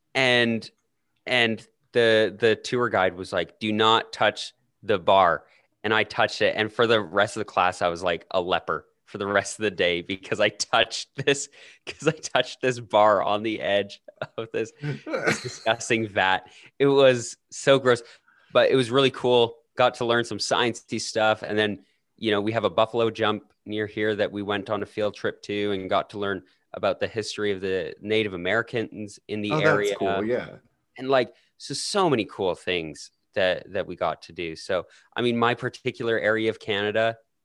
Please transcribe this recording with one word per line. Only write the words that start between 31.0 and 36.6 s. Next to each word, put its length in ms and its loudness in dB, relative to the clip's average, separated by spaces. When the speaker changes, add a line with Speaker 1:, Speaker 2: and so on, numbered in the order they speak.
Speaker 1:
like, 240 2
so, 160 -12
so 360 0
many 160 2
cool 300 -4
things 560 -6
that, 380 0
that 140 -4
we 80 -10
got 280 -4
to 100 -20
do. 220 -8
So, 300 -4
I 60 -2
mean, 160 2
my 180 2
particular 640 -4
area 300 0
of 100 -4
Canada, 580 -2